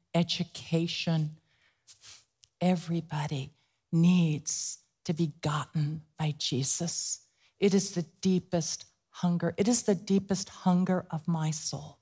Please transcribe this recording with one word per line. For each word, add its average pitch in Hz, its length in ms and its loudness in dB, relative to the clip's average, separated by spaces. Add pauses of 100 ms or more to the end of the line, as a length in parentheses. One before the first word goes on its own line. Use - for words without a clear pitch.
(140)
education, 165 1200 -2 (1200)
everybody 165 960 -2 (400)
needs 170 840 2 (260)
to 180 80 -4
be 160 300 0
gotten 151 600 -2 (160)
by 151 200 -2
Jesus. - 840 -4 (400)
It 196 140 4
is 196 160 2
the 170 160 -4 (160)
deepest 180 640 0 (240)
hunger. 175 480 0
It 202 100 2
is 240 140 2
the 202 120 2
deepest 196 540 0
hunger 185 600 2
of 160 180 -6
my 160 220 0
soul. 151 520 -8